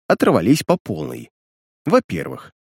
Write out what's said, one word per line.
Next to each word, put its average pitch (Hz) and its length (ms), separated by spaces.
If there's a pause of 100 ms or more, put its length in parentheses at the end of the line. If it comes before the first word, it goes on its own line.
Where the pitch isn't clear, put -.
оторвались 147 560
по - 140
полной. 69 520 (560)
Во-первых, 87 680 (240)